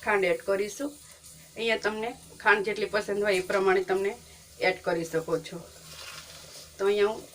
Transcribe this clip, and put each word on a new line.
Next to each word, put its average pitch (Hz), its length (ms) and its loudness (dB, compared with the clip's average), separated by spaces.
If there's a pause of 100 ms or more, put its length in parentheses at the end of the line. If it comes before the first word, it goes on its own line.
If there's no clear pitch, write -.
ખાંડ 208 280 2
એડ 165 160 0
કરીશું. 208 440 -2 (640)
અહીંયા 226 300 0
તમને 214 240 -2 (320)
ખાંડ 202 260 6
જેટલી 202 260 -2
પસંદ 202 320 0
હોય, 196 140 4
એ 180 100 -4
પ્રમાણે 190 400 4
તમને - 220 0 (560)
એડ 185 180 0
કરી 170 260 0
શકો 160 220 0 (140)
છો. 170 100 -12 (1200)
તો - 80 -2
અહીંયા 208 280 4
હું - 80 -10 (140)